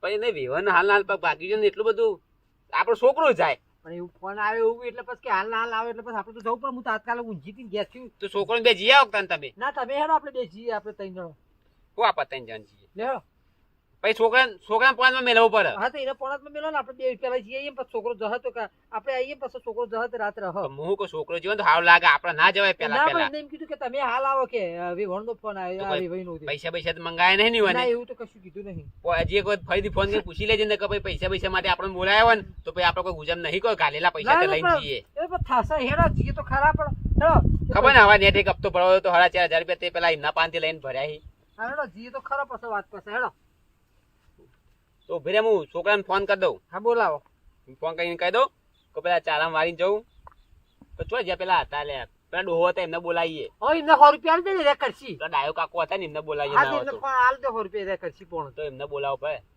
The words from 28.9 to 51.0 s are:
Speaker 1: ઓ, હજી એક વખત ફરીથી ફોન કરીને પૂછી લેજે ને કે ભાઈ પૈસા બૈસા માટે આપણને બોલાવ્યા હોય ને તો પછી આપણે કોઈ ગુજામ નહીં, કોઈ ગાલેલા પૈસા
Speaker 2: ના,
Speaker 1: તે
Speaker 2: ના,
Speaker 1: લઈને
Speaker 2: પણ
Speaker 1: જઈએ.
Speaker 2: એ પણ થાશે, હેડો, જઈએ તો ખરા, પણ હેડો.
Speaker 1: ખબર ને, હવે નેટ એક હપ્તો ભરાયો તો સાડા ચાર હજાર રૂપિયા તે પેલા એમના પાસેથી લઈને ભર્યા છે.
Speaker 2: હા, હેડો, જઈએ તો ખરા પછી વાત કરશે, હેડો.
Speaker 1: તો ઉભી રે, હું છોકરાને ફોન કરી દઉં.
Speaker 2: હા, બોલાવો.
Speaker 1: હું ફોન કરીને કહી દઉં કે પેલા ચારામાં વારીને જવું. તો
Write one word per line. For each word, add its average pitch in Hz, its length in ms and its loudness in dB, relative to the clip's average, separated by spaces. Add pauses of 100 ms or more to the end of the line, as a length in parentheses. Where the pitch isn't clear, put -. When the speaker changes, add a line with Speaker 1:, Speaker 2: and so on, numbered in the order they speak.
Speaker 1:
ઓ, 170 80 0
હજી 165 240 0
એક 202 80 2
વખત 196 220 -2
ફરીથી 196 220 -2
ફોન 190 180 0
કરીને 208 160 -2
પૂછી 175 240 -8
લેજે 214 180 2
ને 208 120 0
કે 202 100 -4
ભાઈ 202 120 -2
પૈસા 185 300 -6
બૈસા 190 200 -4
માટે 185 200 -2
આપણને 185 260 -2
બોલાવ્યા 190 280 4
હોય 233 120 8
ને 208 80 -4 (220)
તો 160 80 -10
પછી 180 100 -2
આપણે 175 200 2
કોઈ 180 100 -4
ગુજામ 160 260 -4
નહીં, 170 220 -4
કોઈ 220 140 0
ગાલેલા 160 360 0
પૈસા 208 240 0
Speaker 2:
ના, 330 60 4
Speaker 1:
તે 370 60 4
Speaker 2:
ના, 392 60 0
Speaker 1:
લઈને 349 180 0
Speaker 2:
પણ 311 100 2
Speaker 1:
જઈએ. 139 180 -6
Speaker 2:
એ 302 280 -8
પણ 339 120 -6
થાશે, 254 360 -2
હેડો, 302 400 0
જઈએ - 180 -2
તો 311 100 -8
ખરા, 285 300 2
પણ 302 140 -2
હેડો. - 880 2
Speaker 1:
ખબર 247 180 4
ને, 262 80 10
હવે 208 180 10
નેટ 196 180 4
એક 196 120 2
હપ્તો 190 220 -2
ભરાયો 185 300 4
તો 190 100 0
સાડા 175 180 6
ચાર 180 160 0
હજાર 165 160 0
રૂપિયા 165 160 -4
તે 175 140 -6
પેલા 170 200 0
એમના 151 200 -2
પાસેથી 165 280 -2
લઈને 160 200 -4
ભર્યા 135 280 -6
છે. 151 160 -10 (360)
Speaker 2:
હા, 220 100 -8
હેડો, 285 180 -6
જઈએ 220 240 -18
તો 262 100 -12
ખરા 277 240 -6
પછી 240 220 -14
વાત 214 240 -6
કરશે, 208 200 -16
હેડો. 247 240 -6 (1700)
Speaker 1:
તો 170 100 -6
ઉભી 156 160 -6
રે, 208 60 4
હું 214 280 2
છોકરાને 196 360 0
ફોન 190 220 -2
કરી 196 120 2
દઉં. 170 240 0 (120)
Speaker 2:
હા, 175 60 -10
બોલાવો. 214 440 0 (440)
Speaker 1:
હું 131 140 -20
ફોન 160 160 -6
કરીને 170 200 -4
કહી 175 140 0
દઉં 240 180 2 (460)
કે - 60 -10
પેલા 175 180 2
ચારામાં 160 340 -2
વારીને 160 260 0
જવું. 202 280 0 (920)
તો 160 60 -6